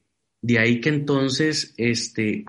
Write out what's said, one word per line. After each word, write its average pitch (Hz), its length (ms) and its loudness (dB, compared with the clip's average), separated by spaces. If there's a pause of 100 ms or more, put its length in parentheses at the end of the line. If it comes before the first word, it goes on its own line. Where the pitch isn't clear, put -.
(420)
de 117 160 2
ahí 117 220 4
que - 80 -2
entonces, 147 880 0
este, 113 720 -2